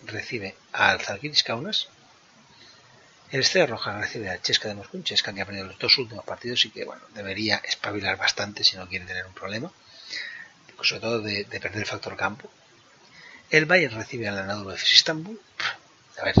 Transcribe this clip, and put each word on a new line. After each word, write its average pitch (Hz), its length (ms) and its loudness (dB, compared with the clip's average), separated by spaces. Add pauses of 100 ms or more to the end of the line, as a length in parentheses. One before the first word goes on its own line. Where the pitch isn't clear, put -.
recibe 107 520 -6 (160)
al 98 260 6
Zalgiris 143 440 0
Kaunas, 147 440 -2 (1400)
el 135 80 0
Estrella 147 280 6
Roja 107 300 -4
recibe 104 320 -4
al 90 120 -6
Chesca - 260 2
de 104 80 -6
Moscú, 101 220 -12
un 180 80 -8
Chesca - 280 0
que 98 80 -4
ha 95 40 -2
perdido 98 200 -8
los 92 140 -14
dos - 180 4
últimos 117 280 -6
partidos - 400 2
y 110 60 -12
que, 110 120 -8
bueno, - 180 -12 (120)
debería 104 500 0
espabilar 95 540 -2
bastante 101 480 0
si - 100 6
no 90 120 -12
quiere 90 180 -6
tener 92 200 -6
un 92 80 -18
problema, 110 380 -6 (1120)
sobre - 180 0
todo 113 220 0
de, 101 240 -2
de 98 160 -8
perder 101 180 -4
el 101 80 -2
factor 101 300 -8
campo. - 340 -4 (960)
El 156 160 6
Bayern 156 300 4
recibe 110 320 -6
al 101 120 -2
Anadolu 98 320 -4
Efes - 220 2
Istambul. 170 480 4 (800)
A - 40 -2
ver, - 140 6